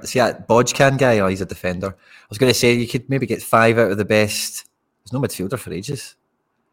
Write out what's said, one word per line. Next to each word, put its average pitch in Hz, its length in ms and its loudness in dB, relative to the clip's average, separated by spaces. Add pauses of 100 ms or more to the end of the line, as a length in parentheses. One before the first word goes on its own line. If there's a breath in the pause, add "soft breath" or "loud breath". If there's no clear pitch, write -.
see - 160 -4
that - 300 -2
Bojkan 127 480 4
guy? 127 220 2
Oh, 95 80 2
he's 95 120 -2
a 95 60 -6
defender. 90 420 -8
I - 420 -18
was 104 80 -12
gonna 123 160 4
say 120 200 2
you 120 140 0
could 120 220 -8
maybe 131 160 -2
get 110 160 -4
five 113 360 4
out 113 140 2
of 101 60 -2
the 104 60 -2
best. 107 600 -2 (400)
There's - 80 -12
no 135 120 -4
midfielder 101 320 -6
for - 140 -16
ages. 107 440 -12 (580)